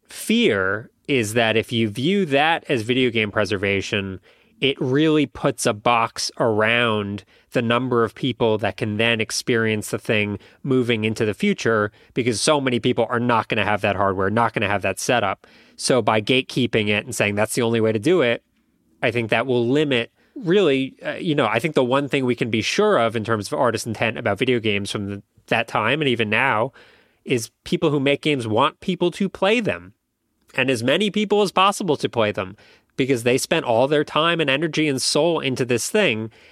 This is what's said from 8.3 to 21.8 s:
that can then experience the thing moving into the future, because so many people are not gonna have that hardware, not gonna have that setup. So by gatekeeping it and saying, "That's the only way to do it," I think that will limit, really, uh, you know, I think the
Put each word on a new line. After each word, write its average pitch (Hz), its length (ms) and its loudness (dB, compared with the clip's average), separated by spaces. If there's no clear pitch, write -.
that 101 180 -4
can 107 200 -4
then 113 240 2
experience 110 680 -2
the 117 80 -4
thing 104 400 -2
moving 120 420 0
into 110 200 -2
the 104 100 -2
future, 113 560 0
because 117 260 -2
so 151 200 2
many 127 180 0
people 120 300 0
are 123 100 -2
not 117 300 0
gonna 107 160 0
have 104 160 0
that 101 160 0
hardware, 98 340 0
not 113 220 0
gonna 101 160 -2
have 101 140 -2
that 98 180 -4
setup. 107 460 -2
So - 240 2
by 110 200 2
gatekeeping 123 680 0
it 104 160 0
and 127 100 -12
saying, 104 200 0
"That's 107 200 0
the 127 80 -2
only 117 180 0
way 110 100 2
to 110 80 0
do 160 240 2
it," 120 220 0
I 127 80 0
think 113 200 -2
that 117 160 0
will 123 200 2
limit, 135 460 0
really, 156 580 0
uh, 151 100 -6
you 156 200 -2
know, 143 120 2
I 107 120 2
think 151 160 -4
the 143 80 4